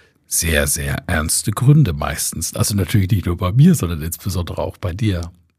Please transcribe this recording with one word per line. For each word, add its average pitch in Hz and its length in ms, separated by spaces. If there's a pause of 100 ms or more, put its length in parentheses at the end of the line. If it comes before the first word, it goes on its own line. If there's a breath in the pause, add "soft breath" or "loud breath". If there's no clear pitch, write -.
(280 loud breath)
sehr, 76 400
sehr 69 400
ernste 80 440
Gründe 123 420
meistens. 73 640
Also 101 200
natürlich 95 360
nicht 95 140
nur 87 120
bei 92 140
mir, 147 240
sondern 85 260
insbesondere 82 600
auch - 160
bei 87 160
dir. 90 380 (280)